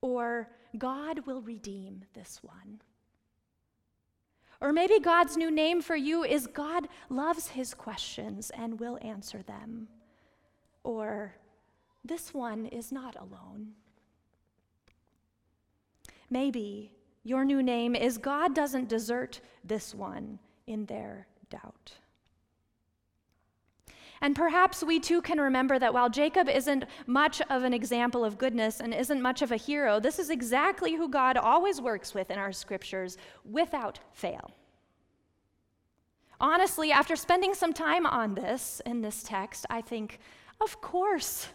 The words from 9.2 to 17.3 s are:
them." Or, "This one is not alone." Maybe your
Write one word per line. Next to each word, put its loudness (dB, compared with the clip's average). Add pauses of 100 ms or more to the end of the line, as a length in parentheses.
them." -14 (960)
Or, -6 (680)
"This -10
one -6
is -10
not -12
alone." -18 (2500)
Maybe -4 (320)
your 2